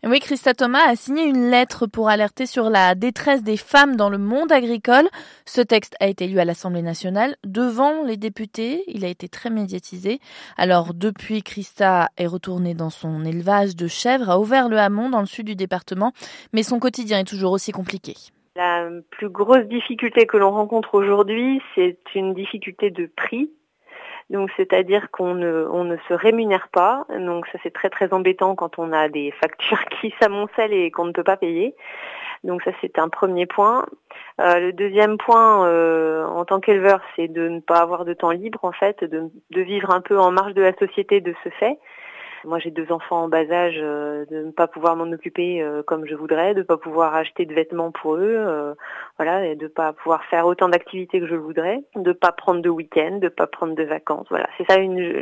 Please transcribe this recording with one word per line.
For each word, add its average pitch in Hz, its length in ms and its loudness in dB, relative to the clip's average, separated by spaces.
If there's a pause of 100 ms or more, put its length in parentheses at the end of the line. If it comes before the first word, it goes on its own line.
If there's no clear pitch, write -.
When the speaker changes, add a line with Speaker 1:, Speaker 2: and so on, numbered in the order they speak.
Speaker 1:
Oui, 240 160 4
Christa 262 360 0
Thomas 269 320 4
a 240 80 4
signé 294 300 -2
une 254 260 2
lettre 247 340 2
pour 214 240 0
alerter 208 380 0
sur 226 240 0
la 185 240 6
détresse 247 480 0
des 214 120 0
femmes 285 400 4
dans 208 140 2
le 202 80 -2
monde 240 340 0
agricole. 247 560 4 (380)
Ce - 160 0
texte 220 380 2
a 196 80 2
été 190 180 -2
lu 190 140 0
à 180 40 4
l'Assemblée 170 380 -4
nationale 190 640 -2
devant 247 600 0
les 233 140 -4
députés. 220 680 -6
Il 202 180 -8
a 180 40 -4
été 180 200 -12
très - 220 -8
médiatisé. 190 680 -6 (380)
Alors, 175 380 2
depuis, 208 480 -4
Christa 185 760 0
est 180 80 -2
retournée 180 480 -4
dans 165 160 -6
son 160 340 -8
élevage 180 520 0
de 170 100 -6
chèvres 240 460 0
à 185 80 6
Auvers-le-Hamon, 220 720 2
dans 240 80 2
le 196 80 -2
sud 226 180 -10
du 214 100 -8
département. 185 580 -4 (380)
Mais 220 120 0
son 240 160 -2
quotidien 220 400 -2
est 190 100 -4
toujours 190 220 -2
aussi 196 200 -2
compliqué. 185 440 -10 (400)
Speaker 2:
La 175 340 0 (220)
plus 208 180 -8
grosse 208 360 4
difficulté 226 600 0
que 226 120 2
l'on 196 120 6
rencontre 214 460 -2
aujourd'hui, 208 680 2 (140)
c'est 180 240 2 (160)
une 190 180 -2
difficulté 196 560 -4
de 175 160 -6 (100)
prix. 285 360 -4 (800)
Donc, 196 260 -4
c'est-à-dire 190 560 2
qu'on 180 240 -2
ne, 165 340 -2
on 180 140 -2
ne 170 140 -4 (100)
se 175 60 0
rémunère 208 560 2
pas. 214 400 2
Donc, 175 420 -6
ça, 180 120 -12
c'est 175 100 -8
très, - 160 -2
très 185 240 -2
embêtant 185 420 2
quand 170 240 -6
on 165 140 -4
a 156 160 2
des 143 320 -6
factures - 480 -2
<laughs> - 100 -12
qui 220 220 -6
s'amoncellent 208 500 0
et 185 180 2
qu'on 175 140 -4
ne 175 80 -4
peut 170 120 -4
pas 190 120 4
payer. 175 400 -2 (720)
Donc, 180 180 -4
ça, 185 160 -4
c'est - 180 -6
un 165 120 2
premier 180 360 0
point. 214 400 2 (540)
Euh, 175 220 4
le 180 100 -2
deuxième 208 460 2
point, 220 500 6
euh, 160 580 2
en 170 200 -4
tant 190 160 0
qu'éleveur, 196 400 4 (160)
c'est 165 100 -2
de 165 220 -4
ne 170 100 -6
pas 170 220 4
avoir 170 240 0
de 170 80 -4
temps 170 180 0
libre, 214 300 -6
en 180 100 -4
fait, 202 320 -2
de, 160 260 -6 (200)
de 175 120 -2
vivre 190 300 -2
un 180 80 4
peu 202 180 0
en 185 140 6
marge 190 220 0
de 190 80 2
la 185 160 4
société 202 420 0
de 175 140 -6 (100)
ce - 60 -6
fait. 254 280 -2 (640)
Moi, 160 140 -6
j'ai 165 140 -6
deux 160 200 -6
enfants 170 340 -2
en - 20 -4
bas 160 240 0
âge, 175 260 0
euh, 147 540 -6
de 156 140 -8
ne 160 40 -10
pas 165 160 0
pouvoir 165 300 0
m'en 165 160 -6
occuper, 175 500 -4
euh, 147 220 -4
comme 156 240 -4
je 151 80 -8
voudrais, 160 400 0
de 190 80 -2
pas 165 140 2
pouvoir 160 360 0
acheter 160 320 -2
de 156 80 -14
vêtements 165 380 -2
pour 156 240 -4
eux, 196 200 0
euh, 151 380 -4 (460)
voilà, 175 260 0
et 156 100 -4
de 151 120 -10
pas 156 260 -2
pouvoir 160 320 -2
faire 170 220 2
autant 180 200 2
d'activités 180 520 0
que 175 80 -4
je 165 80 -4
le 165 40 -2
voudrais, 165 440 -4 (120)
de 180 180 0
pas 180 180 2
prendre 175 320 -2
de 175 60 2
week-end, 165 520 -2
de 175 80 0
pas 170 160 -2
prendre 160 300 -6
de 160 80 -2
vacances. 156 480 -6
Voilà, - 260 -2
c'est 180 100 -6
ça 190 120 2
une, 190 180 -2 (240)